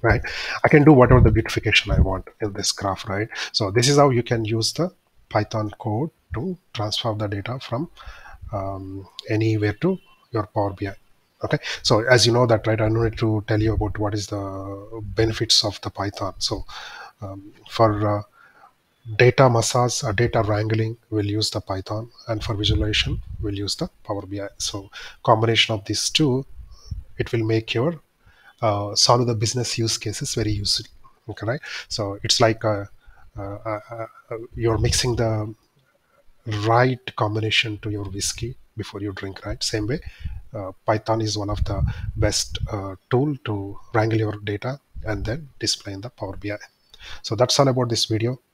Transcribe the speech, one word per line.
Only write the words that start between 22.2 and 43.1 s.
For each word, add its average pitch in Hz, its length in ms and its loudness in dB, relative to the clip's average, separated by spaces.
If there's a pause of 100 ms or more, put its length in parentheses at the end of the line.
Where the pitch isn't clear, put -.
and 110 160 -4
for 113 100 -4
visualization, 104 680 0 (220)
we'll 101 140 -4
use 101 200 -6
the 180 140 -6 (140)
Power 101 200 -6
B 98 160 -10
I. 98 180 -10
So - 340 -8 (320)
combination 113 500 4
of 104 120 -4
these - 260 -2
two, 139 340 2 (720)
it - 140 -4
will 113 120 0
make 110 300 0
your, 147 260 0 (640)
uh, 104 320 0
solve 120 320 4
the 120 80 0
business 113 460 -2
use 113 180 0
cases - 380 -6
very 107 160 0
useful. 101 340 -2 (440)
Okay, 104 180 -8
right? 131 140 -2 (260)
So 101 340 -6
it's - 180 0
like, 113 240 4
uh, 104 220 0 (500)
uh, 101 300 -10
uh, 107 140 -6 (100)
uh, 113 480 -12 (160)
you're 113 240 0
mixing 120 380 0
the 110 400 0 (1120)
right 123 480 2
combination 107 640 0
to 110 100 -8
your 104 140 -6
whiskey 101 540 -6 (200)
before 104 240 -8
you 101 120 -6
drink, 98 300 -10
right? 107 200 -6
Same 104 240 -2
way, 143 140 -2 (520)
uh, 95 180 -8 (140)
Python 113 360 2
is 107 140 -2
one 104 140 -4
of 104 160 -2
the 101 180 0 (320)
best, - 440 0 (120)
uh, 98 240 -6 (140)
tool 139 260 2 (100)